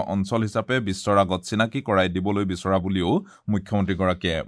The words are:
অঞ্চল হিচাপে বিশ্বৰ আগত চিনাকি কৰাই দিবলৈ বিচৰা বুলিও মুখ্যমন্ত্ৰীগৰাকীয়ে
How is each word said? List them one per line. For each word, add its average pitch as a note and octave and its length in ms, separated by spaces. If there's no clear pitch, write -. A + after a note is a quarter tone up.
অঞ্চল G2+ 280
হিচাপে A2 340
বিশ্বৰ G2+ 340
আগত F#2 260
চিনাকি A2+ 400
কৰাই F#2+ 260
দিবলৈ G2+ 300
বিচৰা F#2+ 400
বুলিও F#2+ 260
মুখ্যমন্ত্ৰীগৰাকীয়ে F#2 880